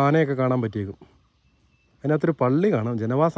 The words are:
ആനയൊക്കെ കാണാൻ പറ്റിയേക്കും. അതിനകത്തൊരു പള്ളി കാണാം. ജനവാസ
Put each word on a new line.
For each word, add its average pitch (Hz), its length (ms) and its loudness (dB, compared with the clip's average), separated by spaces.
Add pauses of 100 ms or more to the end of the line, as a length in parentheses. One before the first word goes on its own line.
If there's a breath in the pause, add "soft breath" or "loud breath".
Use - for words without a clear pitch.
ആനയൊക്കെ 143 380 2
കാണാൻ 127 200 0
പറ്റിയേക്കും. 101 340 -6 (1040)
അതിനകത്തൊരു 151 400 0
പള്ളി 139 360 2
കാണാം. 113 260 -4
ജനവാസ 139 360 0